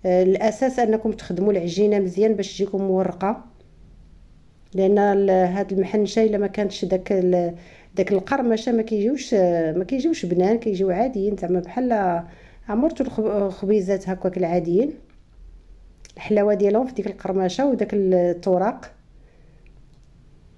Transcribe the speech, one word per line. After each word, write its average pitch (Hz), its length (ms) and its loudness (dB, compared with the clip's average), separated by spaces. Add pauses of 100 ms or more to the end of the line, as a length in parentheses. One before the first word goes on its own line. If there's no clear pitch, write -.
آه، 185 180 4
الاساس 214 560 2
انكم 220 320 0
تخدموا 190 400 -2
العجينه 196 480 2
مزيان 196 340 2
باش 196 220 -4
تجيكم 196 260 -2
مورقه، 190 640 -2 (1300)
لان 196 240 2
ال-، 196 320 2
هاد 185 440 2
المحنشه 196 500 0
الا 208 140 2
ما 202 100 0
كانتش 196 380 -4
داك 185 260 -2
ال-، 180 420 2 (420)
داك 196 160 0
القرمشه 226 600 0
ما 226 100 2
كيجيوش، 220 520 -2
آه، 170 380 2
ما 180 120 -2
كيجيوش 269 420 -2
بنان، 180 340 2
كيجيو 196 300 -2
عاديين 208 480 -2
زعما 180 220 -2
بحال 190 640 -2 (460)
عمرتو 262 340 0
الخب-، 220 220 -4
الخبيزات 196 840 0
هكاك 185 280 -4
العاديين، 180 560 0 (1200)
الحلاوه 208 380 2
ديالهم 208 320 2
في 254 80 -12
ديك 202 140 -6
القرمشه 185 580 -2
وداك 220 280 0
التوراق. 185 1000 0 (1700)